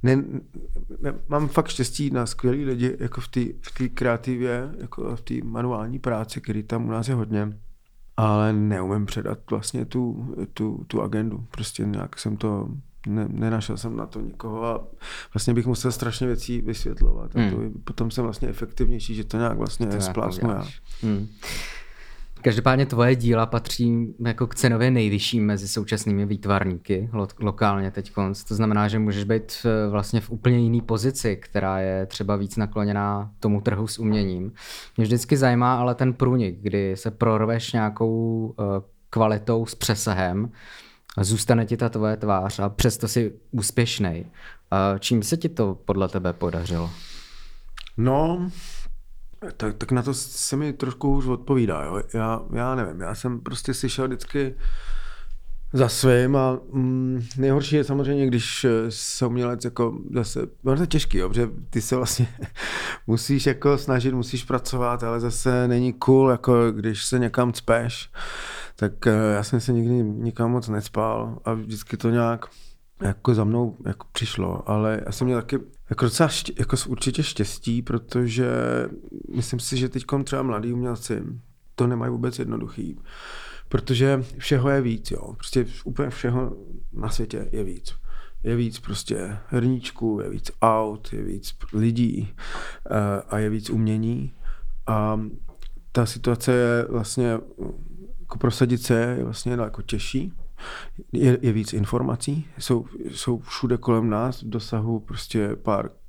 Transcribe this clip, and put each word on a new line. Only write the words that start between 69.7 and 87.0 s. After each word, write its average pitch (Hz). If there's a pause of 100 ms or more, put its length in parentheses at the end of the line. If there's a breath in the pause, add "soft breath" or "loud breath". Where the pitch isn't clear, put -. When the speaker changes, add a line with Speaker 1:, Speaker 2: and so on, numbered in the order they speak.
Speaker 1:
nikdy 117 (300)
nikam 117
moc 120
necpal 110
a 113
vždycky 110
to 117
nějak 117 (560 soft breath)
jako 120
za 107
mnou 117 (100)
jako -
přišlo, 92
ale 107
já -
jsem 127
měl 123
taky 131 (320)
jako -
docela 143
ště-, -
jako -
s-, -
určitě -
štěstí, 117
protože 120 (840)
myslím 120
si, -
že 127
teďkom 135
třeba 135
mladí 117
umělci 120 (520)
to 123
nemají 123
vůbec 123
jednoduchý, 113 (720 loud breath)
protože 131 (140)
všeho 131
je 139
víc, 117
jo. -
Prostě - (180)
úplně 127
všeho 123 (360)
na 107